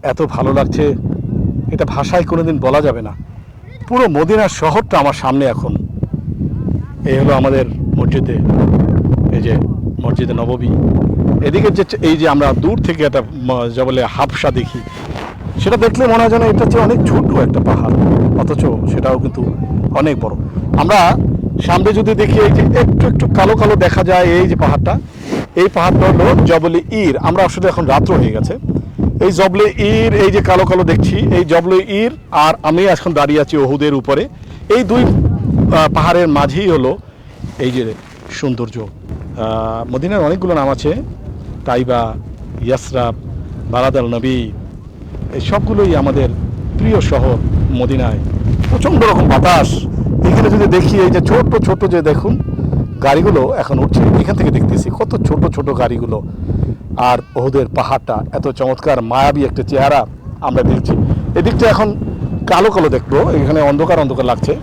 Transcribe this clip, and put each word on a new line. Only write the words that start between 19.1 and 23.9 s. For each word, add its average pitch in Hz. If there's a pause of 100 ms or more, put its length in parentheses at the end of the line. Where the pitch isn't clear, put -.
কিন্তু 127 (520)
অনেক 143
বড়। 107 (440)
আমরা 180 (460)
সামনে 185
যদি 214
দেখি, -
এই 208
যে -
একটু 240
একটু -
কালো 202
কালো 214
দেখা 185